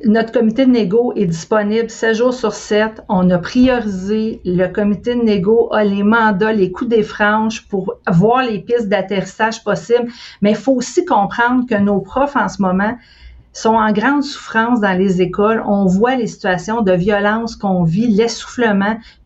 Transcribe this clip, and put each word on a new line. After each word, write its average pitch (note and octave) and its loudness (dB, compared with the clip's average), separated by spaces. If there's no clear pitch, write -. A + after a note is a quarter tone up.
notre A3+ 2
comité A#3+ 2
de B3+ 6
négo A#3 2
est G3+ 0
disponible G#3+ -2
sept A3+ -2
jours B3 2
sur A3+ -4
sept. A3 -2
On F#3 2
a F3+ 4
priorisé. A3 0
Le F3+ 0
comité G#3 -2
de A#3+ 0
négo G#3+ 2
a G#3+ 2
les G3+ 0
mandats, A3 2
les F#3+ 0
coups A#3+ -6
des A3+ 2
franges G#3+ -2
pour - -6
voir A3+ 4
les A3 -4
pistes A#3 -2
d'atterrissage G3 -4
possibles. A#3 -2
Mais G3+ 4
il G#3+ 2
faut C4+ 0
aussi C4 -2
comprendre A#3+ 0
que A3 0
nos G3+ 2
profs, C4+ -4
en G3+ 0
ce - -8
moment, G3 0
sont C#4+ 0
en G#3+ 2
grande C4+ 0
souffrance A3+ -2
dans F#3+ 0
les F#3 2
écoles. G#3 0
On G3+ 2
voit G#3 2
les A3+ -2
situations G#3 -4
de F#3 2
violence G#3 0
qu'on F#3 0
vit, F#3 0
l'essoufflement, A3 0